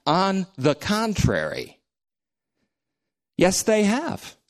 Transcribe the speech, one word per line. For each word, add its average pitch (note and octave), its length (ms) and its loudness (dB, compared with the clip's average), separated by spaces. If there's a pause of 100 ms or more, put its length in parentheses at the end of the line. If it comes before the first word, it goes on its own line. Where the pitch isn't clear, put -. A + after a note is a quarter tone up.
"On F#3+ 400 0 (100)
the C#3 180 0
contrary." G2+ 1040 -2 (1600)
Yes, F#3 260 2
they G#3+ 220 2
have. B3+ 520 -4 (140)